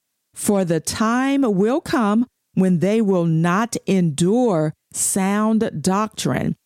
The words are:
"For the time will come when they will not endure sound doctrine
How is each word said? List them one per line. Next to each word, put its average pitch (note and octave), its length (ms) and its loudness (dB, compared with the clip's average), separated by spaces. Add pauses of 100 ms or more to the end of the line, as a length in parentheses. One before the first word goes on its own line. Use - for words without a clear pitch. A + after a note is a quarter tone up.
(340)
"For G3 300 0
the E3 160 0
time C4 640 -2
will G#3+ 380 0
come A3+ 460 0 (280)
when F#3 260 2
they G#3 200 2
will F#3+ 240 2
not F3 520 0 (100)
endure F3 880 0 (180)
sound G#3 880 -2
doctrine F#3 840 -2